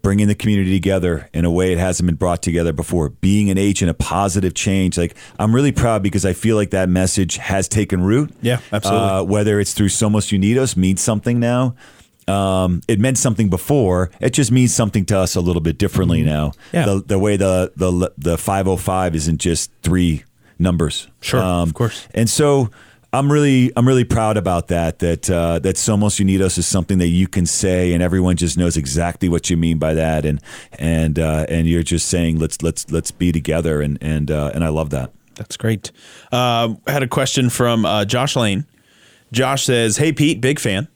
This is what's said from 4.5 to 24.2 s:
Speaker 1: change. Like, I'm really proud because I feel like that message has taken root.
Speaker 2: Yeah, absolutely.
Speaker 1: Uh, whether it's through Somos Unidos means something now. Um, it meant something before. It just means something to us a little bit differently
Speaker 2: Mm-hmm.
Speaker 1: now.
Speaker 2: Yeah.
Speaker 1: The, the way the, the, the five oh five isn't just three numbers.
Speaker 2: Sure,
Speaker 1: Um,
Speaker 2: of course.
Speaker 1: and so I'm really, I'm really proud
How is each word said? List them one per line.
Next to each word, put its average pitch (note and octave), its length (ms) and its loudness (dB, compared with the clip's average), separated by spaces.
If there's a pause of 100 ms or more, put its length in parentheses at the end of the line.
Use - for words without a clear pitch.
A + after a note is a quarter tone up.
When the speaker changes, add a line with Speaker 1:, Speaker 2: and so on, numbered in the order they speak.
Speaker 1:
change. F#2+ 460 -2
Like, E2+ 160 -2 (240)
I'm G#2+ 140 0
really C#3 180 2
proud A2+ 320 0
because G2 220 0
I F#2+ 80 2
feel A2 220 0
like G#2 140 0
that F#2 200 0
message F#2 480 0
has F#2+ 300 -2
taken G2 360 0
root. B2 360 2
Speaker 2:
Yeah, A#2+ 200 -2 (120)
absolutely. G2+ 380 0
Speaker 1:
Uh, F#2+ 140 0
whether G#2 360 2
it's G2+ 140 -2
through G#2 160 2
Somos G#2 480 0
Unidos A#2+ 400 2
means F#2 240 2
something A#2+ 380 0
now. A#2+ 360 0 (520)
Um, F#2 600 0
it A2 120 2
meant B2+ 180 2
something A2 320 0
before. F#2 680 0
It C3 120 0
just C3+ 200 0
means B2+ 240 4
something G#2+ 300 0
to G2+ 120 0
us F#2 180 0
a F#2+ 60 0
little F2 200 2
bit D#2+ 180 -2
differently F2 400 2
Speaker 2:
Mm-hmm. D#2 80 0
Speaker 1:
now. D2 240 0 (200)
Speaker 2:
Yeah. E3+ 140 0
Speaker 1:
The, G2 180 0
the G2 160 0
way G#2 180 2
the, F#2 380 2
the, F2+ 400 0
the E2+ 220 -2
five F#2+ 300 -2
oh F#2 100 2
five F#2 380 -2
isn't D#2 240 -2
just - 320 -2 (100)
three E2+ 420 2 (340)
numbers. E2 500 0 (140)
Speaker 2:
Sure, B2 200 -2
Speaker 1:
Um, F2 280 0
Speaker 2:
of D#2+ 60 -4
course. - 400 -4
Speaker 1:
and A#2 140 2
so C#3+ 400 2 (440)
I'm C#3 180 2
really, C3+ 440 4
I'm A#2+ 120 4
really B2+ 180 4
proud A2 320 0